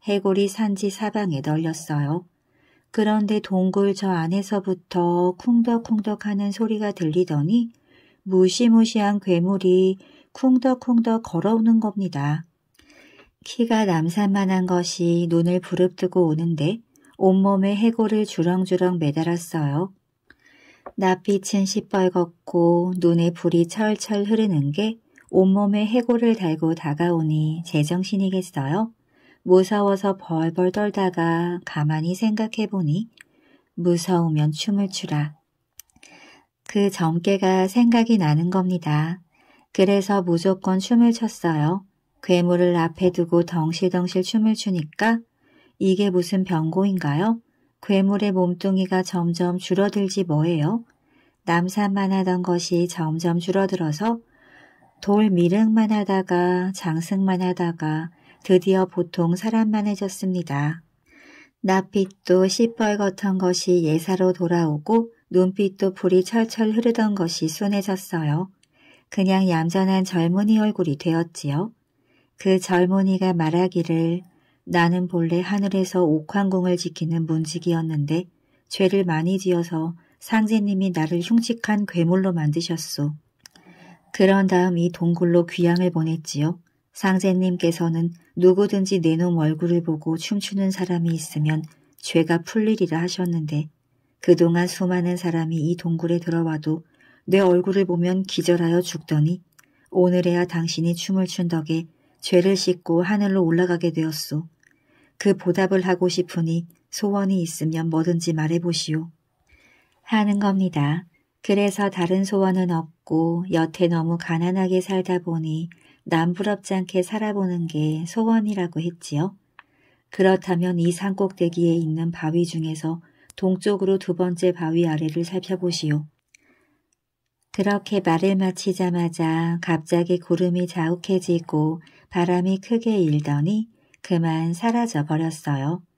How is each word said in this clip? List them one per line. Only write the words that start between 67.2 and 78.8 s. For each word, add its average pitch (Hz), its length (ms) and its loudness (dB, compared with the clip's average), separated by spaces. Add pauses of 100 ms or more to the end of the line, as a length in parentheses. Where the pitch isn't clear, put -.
순해졌어요. 190 1000 -2 (580)
그냥 190 400 2
얌전한 185 560 2
젊은이 190 560 2
얼굴이 185 380 0
되었지요. 165 720 -2 (640)
그 190 220 2
젊은이가 190 760 2
말하기를 170 880 0 (420)
"나는 175 440 2
본래 170 320 0
하늘에서 190 640 0
옥황궁을 180 720 0
지키는 165 500 -4
문직이었는데 160 1000 -2 (420)
죄를 190 360 0